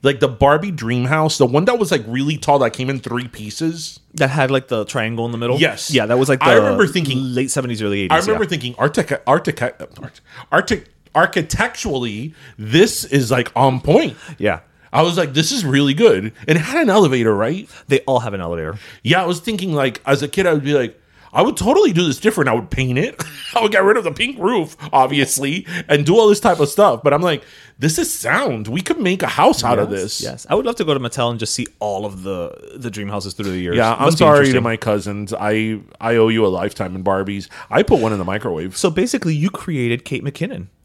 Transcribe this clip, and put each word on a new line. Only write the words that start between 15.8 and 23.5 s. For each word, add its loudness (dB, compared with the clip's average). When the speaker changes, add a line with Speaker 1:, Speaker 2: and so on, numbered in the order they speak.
Speaker 1:
good." 4
And 4
it 0
had -2
an 2
elevator, 4
right? -2
Speaker 2:
They 2
all 2
have -6
an -6
elevator. -6
Speaker 1:
Yeah, 2
I -2
was -2
thinking, -4
like, -2
as 2
a -4
kid, -2
I 4
would 0
be 0
like, -2
I 2
would 2
totally 2
do 2
this -2
different. 0
I 2
would -4
paint -2
it. -4
<laughs> -8